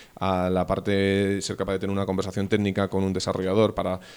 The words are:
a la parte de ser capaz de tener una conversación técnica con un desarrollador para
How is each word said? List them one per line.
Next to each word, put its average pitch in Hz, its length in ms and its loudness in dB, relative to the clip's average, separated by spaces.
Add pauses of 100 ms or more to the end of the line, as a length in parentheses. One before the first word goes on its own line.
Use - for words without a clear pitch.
(160)
a 92 340 0
la 92 160 2
parte 98 260 -2
de 98 520 2
ser 104 140 -6
capaz 98 160 -2
de 95 60 -2
tener 98 140 -4
una 98 140 -2
conversación 95 400 -2
técnica 101 400 2
con 95 160 0
un 95 100 0
desarrollador 95 640 2
para 92 240 -2 (180)